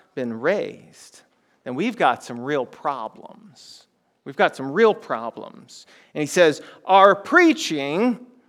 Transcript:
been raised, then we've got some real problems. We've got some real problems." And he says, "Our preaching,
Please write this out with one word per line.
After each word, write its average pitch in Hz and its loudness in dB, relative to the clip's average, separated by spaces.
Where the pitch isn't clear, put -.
been 117 -8
raised, - -8
then 127 -10
we've 202 -4
got 131 0
some 120 -14
real 135 -6
problems. - -12
We've 139 -14
got 196 0
some 135 -8
real 214 2
problems." - -12
And 151 -6
he 147 -4
says, 160 2
"Our 190 6
preaching, 208 0